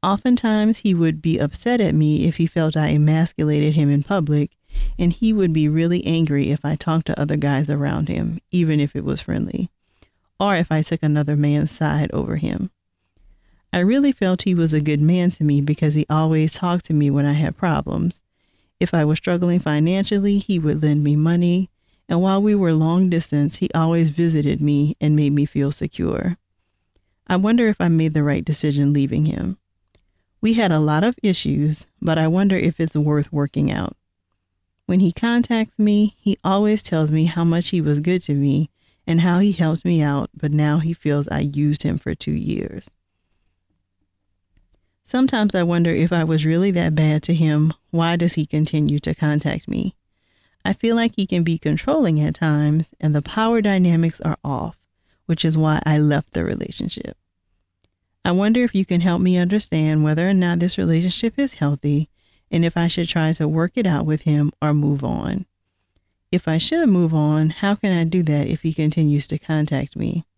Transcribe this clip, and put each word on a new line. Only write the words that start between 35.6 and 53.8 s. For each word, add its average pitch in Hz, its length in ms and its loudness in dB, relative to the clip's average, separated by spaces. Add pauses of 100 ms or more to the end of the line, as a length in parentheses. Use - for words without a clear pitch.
me, 208 380 2
he - 280 -2
always 208 400 0
tells 156 260 0
me 156 140 2
how 170 180 -2
much 170 280 0
he 180 100 0
was 147 180 0
good 180 240 -2
to 147 120 -4
me 143 360 0 (360)
and 165 160 2
how 180 180 2
he 202 100 4
helped 165 340 -2
me 170 160 2
out, 143 320 -2
but 147 200 -4
now 151 260 2
he 165 140 -2
feels 143 360 -2
I 147 120 -4
used 147 420 -2
him - 160 -2
for - 160 -6
two - 160 -10
years. - 600 -6 (2000)
Sometimes 247 540 0
I 175 80 2
wonder 170 260 2
if 170 220 0
I 170 100 0
was 160 240 0
really 175 260 2
that 170 220 0
bad 151 300 2
to 170 100 0
him, 156 380 2 (180)
why 165 240 0
does 170 200 0
he 151 120 -2
continue 151 540 0
to 160 140 -4
contact 151 520 -2
me? - 300 -6 (680)
I - 80 -2
feel 233 240 0
like 233 200 0
he 196 100 -2
can 175 180 0
be 165 140 -2
controlling 165 600 0
at 151 140 0
times, 151 560 0 (100)
and 151 140 0
the 147 80 0
power 226 380 0
dynamics 180 600 2